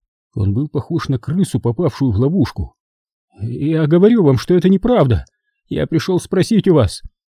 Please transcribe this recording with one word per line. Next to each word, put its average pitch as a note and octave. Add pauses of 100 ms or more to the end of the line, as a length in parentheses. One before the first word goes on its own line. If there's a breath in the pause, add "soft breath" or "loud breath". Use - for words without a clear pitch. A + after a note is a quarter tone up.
(360)
Он G2+
был C#3+
похож -
на C3+
крысу, E3+
попавшую C3
в F#2+
ловушку. C3+ (640)
"Я D3
говорю F#3+
вам, C3+
что -
это F3+
неправда. F#3 (420)
Я -
пришёл E3+
спросить F#3+
у F3
вас, A#2 (260)